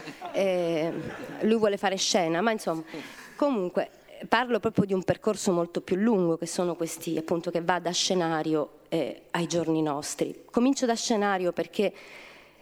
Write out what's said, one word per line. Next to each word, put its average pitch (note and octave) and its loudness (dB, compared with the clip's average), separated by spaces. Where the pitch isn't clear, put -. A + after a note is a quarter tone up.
Eh, E3+ 0
lui A3 4
vuole G#3 2
fare G3 0
scena, F3 2
ma A3+ 2
insomma, E3+ -2
comunque G3+ 0
parlo A#3+ 2
proprio A3 0
di G3 -2
un F#3+ 2
percorso - 0
molto E3+ 0
più - -2
lungo, F#3 4
che E3 -6
sono F3 -2
questi, E3 -4
appunto, D#3+ -2
che E3 -2
va F3 2
da F3 -2
scenario, D#3+ 0
eh, C#3+ -2
ai E3+ -2
giorni D#3+ 0
nostri. D3+ -4
Comincio C4 2
da A#3 2
scenario G3+ 0
perché F3+ -2